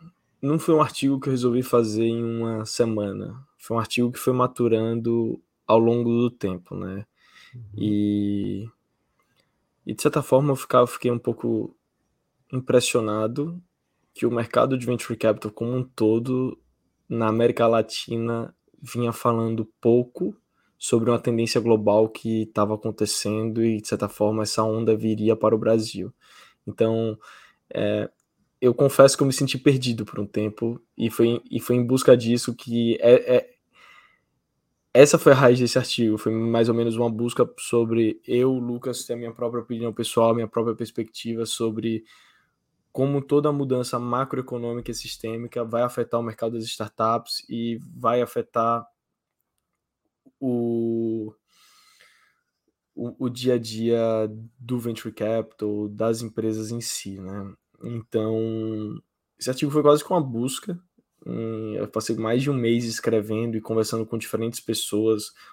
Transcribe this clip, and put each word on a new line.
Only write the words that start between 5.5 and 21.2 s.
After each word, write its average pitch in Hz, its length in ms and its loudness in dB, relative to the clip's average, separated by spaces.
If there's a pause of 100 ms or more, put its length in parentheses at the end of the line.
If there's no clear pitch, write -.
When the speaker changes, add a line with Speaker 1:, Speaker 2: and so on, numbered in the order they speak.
Speaker 1:
ao 113 100 6
longo 117 320 4
do 117 220 2
tempo, 92 440 -8
né? 95 300 -10 (480)
Speaker 2:
Uhum. 123 80 -18 (160)
Speaker 1:
E, 104 920 -2 (1160)
e, - 80 -6
de - 80 -10
certa 151 200 2
forma, 139 300 2
eu 131 40 2
ficava, 123 320 4
fiquei - 240 -4
um 120 80 -2
pouco 117 560 -4 (760)
impressionado 127 1080 0 (520)
que - 120 -4
o 117 60 2
mercado 120 460 0
de 123 80 -6
venture 120 320 -4
capital 107 340 0
como 120 240 -6
um 127 80 -2
todo, 127 760 0 (480)
na 113 200 -2
América 117 400 2
Latina, 117 840 -2 (280)
vinha 120 300 -4
falando 113 580 -2 (100)
pouco 123 560 2 (420)
sobre 117 320 0
uma 117 100 2
tendência 117 400 0